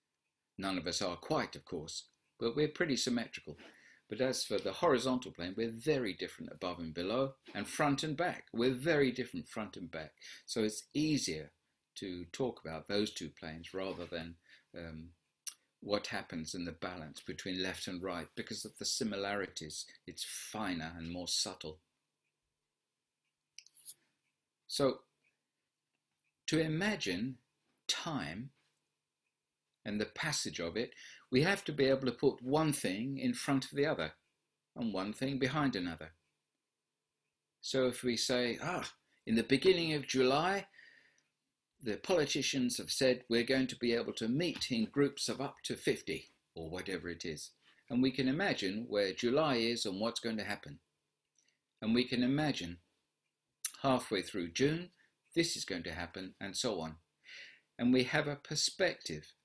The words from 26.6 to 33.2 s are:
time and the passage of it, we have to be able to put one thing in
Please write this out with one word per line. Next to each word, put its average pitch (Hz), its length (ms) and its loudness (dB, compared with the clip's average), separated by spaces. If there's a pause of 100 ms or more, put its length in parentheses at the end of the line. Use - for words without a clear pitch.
time 117 640 -4 (1300)
and 104 140 -2
the 110 60 0
passage - 540 -4
of 85 160 -2
it, 120 180 -2 (380)
we 127 120 6
have 196 220 2
to 160 60 -4
be 143 140 4
able 135 200 4
to 123 60 2
put - 300 2
one 147 320 4
thing 117 440 0
in 127 160 -2